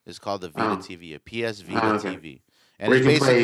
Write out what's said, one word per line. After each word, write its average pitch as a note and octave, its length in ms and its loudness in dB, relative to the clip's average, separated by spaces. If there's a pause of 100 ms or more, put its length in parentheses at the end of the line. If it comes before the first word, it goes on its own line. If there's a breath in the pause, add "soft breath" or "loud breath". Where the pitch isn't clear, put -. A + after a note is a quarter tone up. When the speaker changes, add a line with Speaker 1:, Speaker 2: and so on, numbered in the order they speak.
Speaker 1:
It's F2 120 -14
called G2+ 240 -6
the F2+ 80 -10
Vita G#2+ 280 -2
Speaker 2:
Oh. - 20 -14
Speaker 1:
T F#2 140 -16
V, E2+ 200 -16
a D2 40 -14
P A2+ 260 -8
S G#2+ 180 -6
Vita F2+ 220 -4
Speaker 2:
Oh, G#2+ 100 2
okay. G2+ 160 -4
Speaker 1:
T F#2+ 60 -8
V. D#2 260 -18 (360)
And G#2+ 120 0
Speaker 2:
Where B2+ 80 6
Speaker 1:
it's C3 80 4
Speaker 2:
you C#3+ 60 6
can D3+ 80 4
play C3 240 6